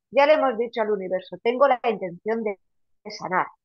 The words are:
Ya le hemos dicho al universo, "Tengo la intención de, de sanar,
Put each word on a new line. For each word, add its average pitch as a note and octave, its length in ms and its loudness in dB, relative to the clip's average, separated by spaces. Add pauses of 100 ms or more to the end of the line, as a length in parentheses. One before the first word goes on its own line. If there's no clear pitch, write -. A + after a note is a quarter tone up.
Ya C#4 160 4
le D4+ 80 6
hemos C4 240 2
dicho A#3 240 -4
al G#3+ 100 -2
universo, F#3 520 -4
"Tengo B3+ 240 4
la B3+ 160 2
intención G#3+ 600 -4
de, G3+ 160 -4 (440)
de G#3 80 -14
sanar, D#3+ 360 -2 (180)